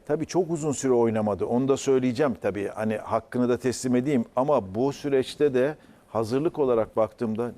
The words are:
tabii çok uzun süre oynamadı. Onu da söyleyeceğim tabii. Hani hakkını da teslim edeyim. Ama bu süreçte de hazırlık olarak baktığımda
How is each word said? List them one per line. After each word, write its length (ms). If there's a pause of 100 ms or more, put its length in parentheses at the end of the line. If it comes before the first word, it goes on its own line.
tabii 200
çok 260
uzun 200
süre 220
oynamadı. 520
Onu 220
da 100
söyleyeceğim 640
tabii. 260
Hani 300
hakkını 520
da 80
teslim 380
edeyim. 300 (100)
Ama 400
bu 180
süreçte 600
de 220 (320)
hazırlık 520
olarak 380
baktığımda 600